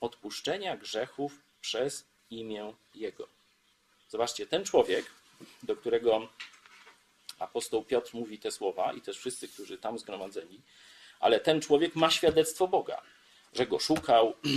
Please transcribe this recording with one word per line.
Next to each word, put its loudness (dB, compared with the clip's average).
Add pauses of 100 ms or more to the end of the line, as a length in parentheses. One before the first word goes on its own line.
odpuszczenia -6
grzechów -6 (220)
przez -4 (240)
imię -10 (220)
jego. -8 (800)
Zobaczcie, -4
ten -2
człowiek, 4 (580)
do -2
którego 2 (1120)
apostoł -4
Piotr -2
mówi -10
te -6
słowa -2
i -12
też -10
wszyscy, -8
którzy -14
tam -8
zgromadzeni, -12 (580)
ale 6
ten 4
człowiek 4
ma 6
świadectwo 4
Boga, -2 (520)
że 0
go 0
szukał, 4 (220)